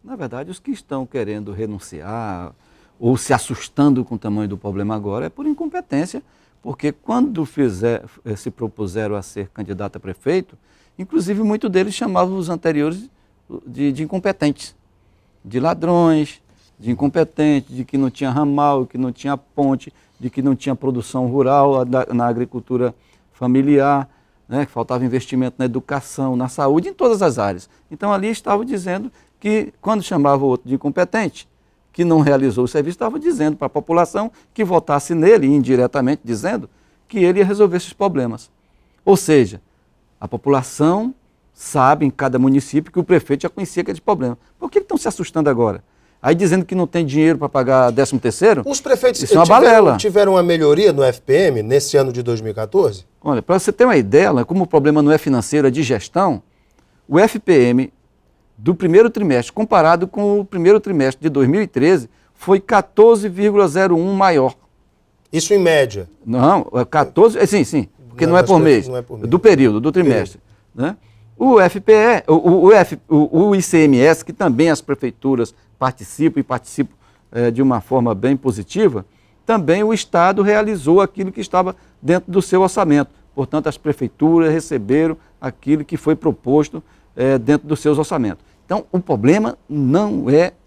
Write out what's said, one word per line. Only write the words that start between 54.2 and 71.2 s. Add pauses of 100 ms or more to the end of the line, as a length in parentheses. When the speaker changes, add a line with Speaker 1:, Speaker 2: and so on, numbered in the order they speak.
Speaker 1:
Alan,
como
o
problema
não
é
financeiro,
é
de
gestão, (680)
o
F
P
M (640)
do
primeiro
trimestre,
comparado
com
o
primeiro
trimestre
de
dois
mil
e
treze, (280)
foi
quatorze
vírgula
zero
um
maior. (800)
Speaker 2:
Isso
em
média? (160)
Speaker 1:
Não,
é
quatorze,
é,
sim,
sim, (180)
porque
Speaker 2:
Não,
Speaker 1:
não
é
Speaker 2:
mas
Speaker 1:
por
Speaker 2:
não
é,
Speaker 1:
mês,
Speaker 2:
não
é
por
Speaker 1:
é
do
Speaker 2:
mês.
Speaker 1:
período,
do
trimestre, (340)
né? (400)